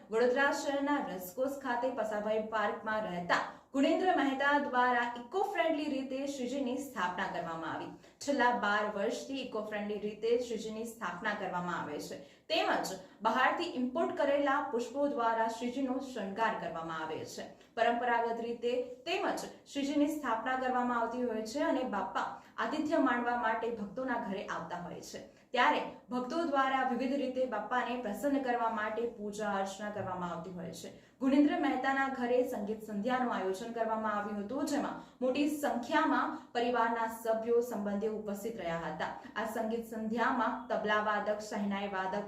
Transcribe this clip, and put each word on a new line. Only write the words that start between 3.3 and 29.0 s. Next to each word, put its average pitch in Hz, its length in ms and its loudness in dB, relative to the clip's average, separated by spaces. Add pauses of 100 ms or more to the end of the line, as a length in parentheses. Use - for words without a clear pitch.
ગુણેન્દ્ર 330 340 4 (100)
મહેતા 277 420 4
દ્વારા 247 580 2
ઇકો 370 240 -2
ફ્રેન્ડલી 330 440 2
રીતે 269 420 -2
શ્રીજીની 254 500 -2
સ્થાપના 185 460 -2
કરવામાં 165 520 -4
આવી. 175 100 -6 (320)
છેલ્લા 247 320 4
બાર 208 500 2
વર્ષથી 262 420 -2
ઇકો 214 200 -4
ફ્રેન્ડલી 208 380 -4
રીતે 226 400 2
શ્રીજીની 220 460 -4
સ્થાપના 214 480 -6
કરવામાં 175 480 -2
આવે 147 180 -6
છે, - 160 -8 (340)
તેમજ 349 360 2 (360)
બહારથી 254 540 2
ઇમ્પોર્ટ 320 420 0
કરેલા 285 540 4
પુષ્પો 247 360 0
દ્વારા 226 400 2
શ્રીજીનો 254 460 -2 (200)
શણગાર 208 480 -2
કરવામાં 165 440 -4
આવે - 200 -6
છે. - 160 -12 (340)
પરંપરાગત 233 680 4
રીતે 240 400 -2
તેમજ 339 580 -2 (340)
શ્રીજીની 285 340 4
સ્થાપના 247 440 0
કરવામાં 247 500 2
આવતી 247 220 -2
હોય 220 180 0
છે 277 180 -4
અને 294 240 2
બાપા 202 600 -2 (140)
આતિથ્ય 311 400 2
માણવા 240 380 4
માટે 226 340 0
ભક્તોના 208 440 -4
ઘરે 196 320 -4
આવતા 170 320 -6
હોય 175 240 -10
છે. - 160 -12 (340)
ત્યારે 285 300 6 (300)
ભક્તો 269 320 0
દ્વારા 262 460 2
વિવિધ 247 240 0
રીતે 254 320 0
બાપાને 240 560 -2
પ્રસન્ન 254 380 0
કરવા 233 300 2
માટે 214 320 -2